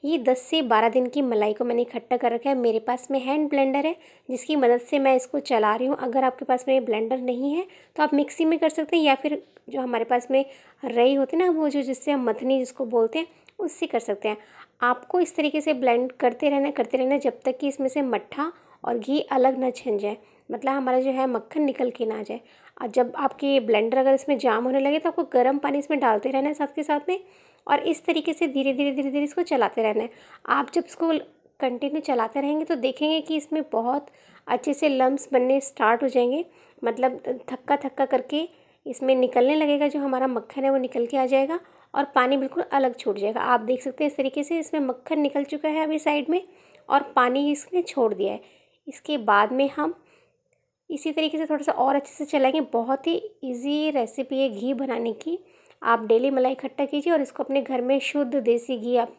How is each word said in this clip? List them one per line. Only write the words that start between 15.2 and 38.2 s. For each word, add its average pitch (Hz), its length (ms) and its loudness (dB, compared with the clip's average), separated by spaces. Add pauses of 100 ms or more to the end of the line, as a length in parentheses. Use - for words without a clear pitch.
इस 339 160 -2
तरीके 302 240 0
से 311 120 0
ब्लेंड 254 400 2
करते 247 360 0
रहना, 277 220 0
करते 247 260 -2
रहना, 262 220 2
जब 254 260 -2
तक 254 140 -2
कि 285 100 -2
इसमें 269 200 -2
से 285 140 -2
मट्ठा 277 500 -4 (320)
और 240 140 -2
घी 269 220 -2
अलग 262 380 2
ना 254 120 0
छिन 247 280 -4
जाए, 208 180 -4 (340)
मतलब - 220 -4
हमारा 254 280 0
जो 269 100 0
है 262 160 0
मक्खन 254 360 -4
निकल 269 280 0
के 240 160 -6
ना 220 120 -6
आ 214 40 -8
जाए। 226 180 -10 (420)
और 247 40 -6
जब 240 300 0
आपके 277 440 2
ब्लेंडर 226 380 2
अगर 269 160 6
इसमें 269 240 0
जाम 226 260 2
होने 262 160 2
लगे, 285 180 2
तो 330 100 0
आपको 330 160 -2
गर्म 262 340 2
पानी 277 200 -2
इसमें 285 220 -2
डालते 226 300 2
रहना 269 180 0
है 302 60 -2
साथ 294 120 -4
के 302 160 -6
साथ 294 260 0
में, 370 160 -4 (440)
और 285 120 4
इस 330 240 -2
तरीके 320 280 0
से 330 140 -2
धीरे, 269 260 0
धीरे, 277 200 0
धीरे, 277 180 -2
धीरे 285 140 0
इसको 294 180 -4
चलाते 240 400 0
रहना 214 200 0
है। 233 80 -6 (360)
आप 277 280 0
जब 349 120 0
इसको 330 260 -2 (480)
कंटिन्यू 269 400 -4
चलाते 247 400 -2
रहेंगे, 294 240 0
तो 330 100 -2
देखेंगे 302 460 0
कि 311 160 -4
इसमें 302 260 -4 (100)
बहुत 247 340 -2 (420)
अच्छे 247 260 -2
से 302 140 0
लम्प्स 262 440 2
बनने 254 280 4
स्टार्ट 233 420 2
हो 277 60 0
जाएंगे, 254 360 0 (400)
मतलब 247 560 -2 (120)
थक्का 277 240 -2
थक्का 277 300 -2
करके 294 420 -2 (380)